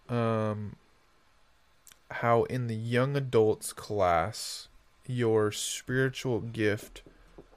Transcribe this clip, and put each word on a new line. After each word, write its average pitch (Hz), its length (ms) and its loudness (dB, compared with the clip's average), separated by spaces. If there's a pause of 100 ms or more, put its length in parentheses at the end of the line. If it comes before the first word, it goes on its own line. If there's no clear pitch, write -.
um, 110 640 -2 (1400)
how 117 340 2
in 123 220 -4
the 113 80 -4
young 120 420 0
adults 123 560 2
class, 92 960 0 (400)
your 110 460 2
spiritual 127 880 -2
gift 113 640 -2 (540)